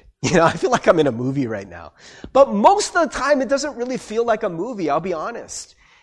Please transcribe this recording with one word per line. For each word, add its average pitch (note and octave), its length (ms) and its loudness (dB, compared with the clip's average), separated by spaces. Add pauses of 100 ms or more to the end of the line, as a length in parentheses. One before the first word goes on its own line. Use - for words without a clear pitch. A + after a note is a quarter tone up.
(120)
<laughs> - 100 -20
You - 140 0
know, E3+ 80 6
I E3 80 4
feel F#4 180 -4
like A#3+ 180 0
I'm F#3 120 6
in D3+ 80 4
a C3 40 0
movie B2+ 360 -4
right G2+ 200 -8
now. E2+ 260 -18 (400)
But C4 200 6
most E4+ 420 4
of F4 60 4
the D4+ 160 -2
time, C#4 240 0
it C4 60 -2
doesn't C#4 300 -2
really A#3+ 200 -4
feel A3+ 280 -4
like A3+ 180 0
a G#3+ 60 -2
movie, F3+ 400 -4
I'll C#3+ 100 0
be F3 140 -4
honest. F3 600 -12 (280)